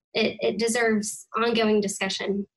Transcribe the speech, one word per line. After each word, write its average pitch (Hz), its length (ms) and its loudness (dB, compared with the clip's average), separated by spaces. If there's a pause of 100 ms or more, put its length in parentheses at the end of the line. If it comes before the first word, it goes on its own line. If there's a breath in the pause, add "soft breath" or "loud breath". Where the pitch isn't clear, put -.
(140)
It, - 280 0
it - 180 0
deserves 226 640 0 (100)
ongoing 220 460 4
discussion. 196 640 -2 (100)